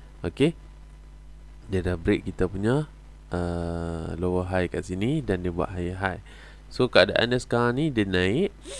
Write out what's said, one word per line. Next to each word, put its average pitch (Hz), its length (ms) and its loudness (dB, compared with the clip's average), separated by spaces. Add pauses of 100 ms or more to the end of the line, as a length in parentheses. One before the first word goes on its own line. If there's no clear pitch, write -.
(200)
Okey, 131 320 2 (1200)
dia 95 80 0
dah 87 160 0
break 87 320 0
kita 92 240 0
punya, 117 400 0 (400)
uh, 85 880 -2
lower 90 320 0
high 90 160 2
kat - 160 -4
sini 113 400 0
dan 90 240 0
dia 87 80 -2
buat 85 160 -2
higher 90 240 -4
high. 92 240 -2 (520)
So, 127 160 2
keadaan 113 480 6
dia 127 80 4
sekarang 120 320 4
ni, 151 160 2
dia 107 160 2
naik 95 480 2 (240)